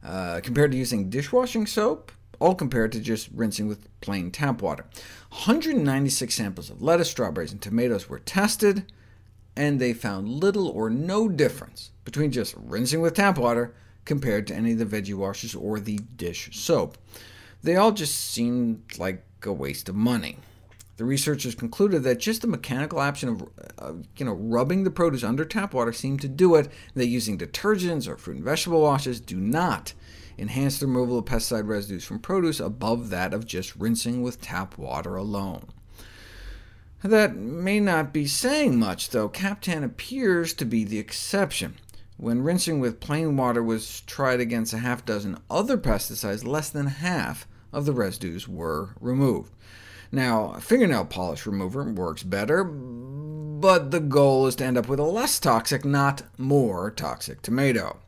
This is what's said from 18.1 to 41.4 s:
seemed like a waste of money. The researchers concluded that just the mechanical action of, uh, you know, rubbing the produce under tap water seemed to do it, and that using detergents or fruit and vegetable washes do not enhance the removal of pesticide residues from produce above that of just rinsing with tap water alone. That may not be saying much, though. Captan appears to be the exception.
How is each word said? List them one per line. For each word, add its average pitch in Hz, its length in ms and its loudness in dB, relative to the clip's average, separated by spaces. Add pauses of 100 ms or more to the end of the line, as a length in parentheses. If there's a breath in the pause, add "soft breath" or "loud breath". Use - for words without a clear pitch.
seemed 120 680 0 (160)
like 92 260 -4 (220)
a 104 60 -2
waste 71 360 -4
of 92 60 -6
money. 107 420 0 (600 soft breath)
The 110 80 -6
researchers 139 520 -2
concluded 156 480 2
that 123 160 2
just 226 220 -2
the 240 40 0
mechanical 147 540 -2
action 143 280 0
of, 98 200 -4 (300)
uh, 73 140 -10 (240)
you 139 80 -4
know, 110 100 -2
rubbing 123 500 2
the 185 80 2
produce 156 320 2
under 131 200 0
tap 196 300 -4
water 117 180 0
seemed 135 280 -4
to 143 80 -4
do 170 260 8
it, 147 120 8
and - 360 -6
that 123 40 4
using 110 320 0
detergents 180 680 0
or 82 100 -8
fruit 71 200 -10
and 76 80 -8
vegetable 160 380 2
washes 135 380 2
do 92 200 -6
not 131 540 0 (420 loud breath)
enhance 131 420 -2
the 143 80 -2
removal 123 300 2
of 113 80 -2
pesticide 113 420 0
residues 101 380 -4
from - 140 -8
produce 175 400 0
above 113 500 -2
that 92 240 -2
of 110 140 -4
just - 300 -6
rinsing 117 440 0
with 123 200 -6
tap 92 360 -6
water 76 380 -6
alone. 98 500 -4 (1400 loud breath)
That 214 320 6
may 185 420 -2
not 165 340 2
be 147 140 0
saying 254 500 2
much, 101 340 0
though. 107 180 0
Captan 143 560 -4
appears 185 720 0
to - 100 -4
be 113 180 2
the 104 160 -2
exception. - 800 -2 (400 soft breath)